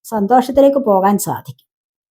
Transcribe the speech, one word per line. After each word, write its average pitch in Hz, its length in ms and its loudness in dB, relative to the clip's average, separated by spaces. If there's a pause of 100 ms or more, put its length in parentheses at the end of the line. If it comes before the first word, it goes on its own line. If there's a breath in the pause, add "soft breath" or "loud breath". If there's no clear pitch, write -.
സന്തോഷത്തിലേക്ക് 254 760 0
പോകാൻ 202 400 0
സാധിക്കും. 127 500 -10 (420)